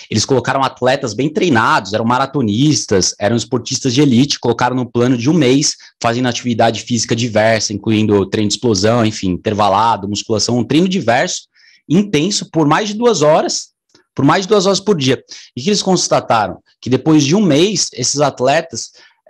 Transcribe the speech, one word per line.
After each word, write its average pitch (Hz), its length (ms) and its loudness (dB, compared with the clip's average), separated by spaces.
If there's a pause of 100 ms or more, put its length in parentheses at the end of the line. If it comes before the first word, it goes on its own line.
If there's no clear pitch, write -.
(120)
eles 107 140 0
colocaram 135 360 0
atletas 127 520 -2
bem 139 180 -2
treinados, 131 640 2
eram 110 100 -2
maratonistas, 123 1120 0
eram 104 200 0
esportistas 117 560 -4
de 139 80 2
elite, 139 400 2
colocaram 123 340 0
no 123 160 -4
plano 120 260 2
de 117 120 -2
um 165 40 2
mês 139 440 2 (240)
fazendo 120 260 -2
atividade 117 540 0
física 120 340 -2
diversa, 110 560 0
incluindo 104 540 0
treino 104 240 -2
de - 60 -2
explosão, 110 500 2
enfim, 104 240 -4
intervalado, 101 800 0
musculação, 107 480 -2
um 117 80 -2
treino 160 240 0
diverso, 151 540 -2 (440)
intenso, 170 640 -2
por 156 160 0
mais 190 220 0
de 214 40 -6
duas 220 280 0
horas, 175 480 0 (440)
por 135 120 0
mais 170 160 4
de 185 80 -8
duas 208 160 2
horas 190 160 0
por 196 160 0
dia. 131 260 0 (320)
E 123 60 -8
que 160 80 -2
eles 202 120 0
constataram? 123 800 0 (220)
Que 120 80 -10
depois 147 340 2
de 147 140 2
um 220 40 2
mês, 170 520 0
esses 135 260 -4
atletas, 135 720 -2 (380)